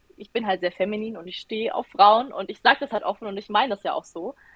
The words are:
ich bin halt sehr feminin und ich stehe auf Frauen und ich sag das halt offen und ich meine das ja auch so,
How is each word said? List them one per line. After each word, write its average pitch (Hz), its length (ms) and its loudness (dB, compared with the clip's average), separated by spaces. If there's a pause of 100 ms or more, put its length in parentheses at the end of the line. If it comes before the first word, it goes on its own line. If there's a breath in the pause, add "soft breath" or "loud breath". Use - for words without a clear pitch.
(160)
ich - 160 -20
bin 233 140 -4
halt 190 140 -2
sehr 180 120 -2
feminin 214 440 -4
und 170 100 -14
ich 185 120 -12
stehe 220 360 -6
auf - 140 -4
Frauen 220 440 6
und 190 180 -8
ich 220 120 -14
sag 277 180 6
das 277 120 -8
halt 214 120 -4
offen 208 220 -6
und 196 100 -8
ich 214 120 -12
meine 220 220 2
das 202 120 -6
ja 151 120 -2
auch 160 100 -6
so, 180 300 -10 (220 loud breath)